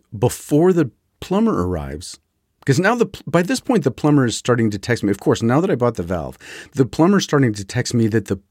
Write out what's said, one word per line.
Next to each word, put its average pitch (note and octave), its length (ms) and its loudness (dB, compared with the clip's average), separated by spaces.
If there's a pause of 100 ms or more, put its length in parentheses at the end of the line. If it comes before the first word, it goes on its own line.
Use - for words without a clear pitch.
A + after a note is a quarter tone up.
(160)
before D3 560 2
the D#3+ 200 0 (260)
plumber F#3+ 480 -2
arrives," D#2 540 -8 (440)
'cause C3+ 140 2
now G3 160 2
the A#3 120 0
pl-, - 200 -14
by E3 160 2
this B3+ 160 -2
point, A3 240 0
the B2+ 80 0
plumber D3 340 2
is A2 120 -2
starting A#2 340 0
to G2+ 80 -4
text A#2 240 -2
me. G2+ 80 2
Of G2+ 80 0
course, C3+ 240 0
now A#2+ 180 2
that F#3+ 100 0
I E3+ 40 0
bought A#2+ 220 0
the F2+ 80 -6
valve, E2 340 -6 (360)
the C3 120 2
plumber's F#3 380 2
starting C3+ 300 2
to G2+ 100 -10
text A#2+ 280 -4
me A#2 160 2
that G#2+ 180 0
the, F#2+ 120 -4 (120)